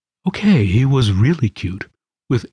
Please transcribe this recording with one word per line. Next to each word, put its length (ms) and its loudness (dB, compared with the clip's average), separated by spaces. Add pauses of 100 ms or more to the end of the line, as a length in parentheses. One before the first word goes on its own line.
(260)
Okay, 400 2
he 200 2
was 260 2
really 380 0
cute, 400 -10 (400)
with 240 -2